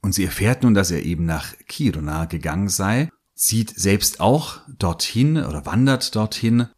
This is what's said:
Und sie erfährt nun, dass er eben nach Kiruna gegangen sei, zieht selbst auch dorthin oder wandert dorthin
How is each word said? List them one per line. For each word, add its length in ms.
Und 140
sie 100
erfährt 380
nun, 120
dass 160
er 140
eben 220
nach 280
Kiruna 560
gegangen 440
sei, 400
zieht 360
selbst 500
auch 400
dorthin 580
oder 300
wandert 500
dorthin 500